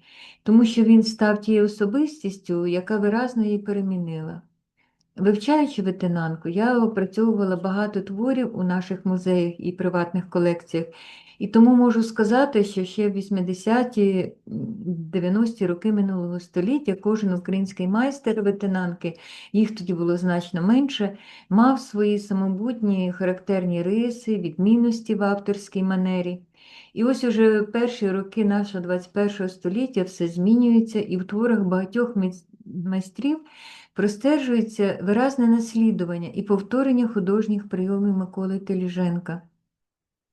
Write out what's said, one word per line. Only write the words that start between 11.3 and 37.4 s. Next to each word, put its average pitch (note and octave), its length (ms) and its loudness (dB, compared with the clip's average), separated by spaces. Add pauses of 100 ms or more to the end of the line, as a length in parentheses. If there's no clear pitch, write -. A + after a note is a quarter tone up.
і G3+ 100 -6
тому A#3 260 8
можу A#3+ 280 4
сказати, A3 600 2
що F#3+ 200 -4
ще G#3 240 -2
в G3+ 40 -2
вісімдесяті, G3 1200 0 (540)
дев'яності F3+ 800 -2
роки F3 260 -2
минулого F3+ 480 -2
століття G3+ 540 -2
кожен G#3 400 -2
український F#3+ 540 -4
майстер A3 540 -2
витинанки, F#3 760 -4 (340)
їх G#3+ 220 2
тоді F3+ 200 -6
було E3+ 220 0
значно F3 460 -2
менше, A3 540 2 (340)
мав B3+ 300 4
свої G#3 380 0
самобутні G3 920 -2
характерні F3+ 720 -2
риси, A3 540 -2
відмінності A3 800 2
в G3 80 -2
авторській G3+ 600 -4
манері. F#3 580 -2 (540)
І A3 100 0
ось B3+ 200 0
уже A3 380 4
перші A#3 480 -2
роки G3 340 -2
нашого G3+ 400 0
двадцять F3+ 280 -4
першого G3+ 360 -2
століття G3 540 -2
все F3+ 240 -4
змінюється, A3+ 720 4
і F3+ 160 -4
в F3+ 80 -4
творах G#3+ 360 0
багатьох F#3+ 560 -2
міц-, F#3 280 -4 (220)
майстрів F#3+ 720 -6 (540)
простежується A#3 1080 0
виразне A#3+ 440 2
наслідування G3+ 880 0
і G3 80 -4
повторення A#3+ 640 0
художніх G#3 600 -2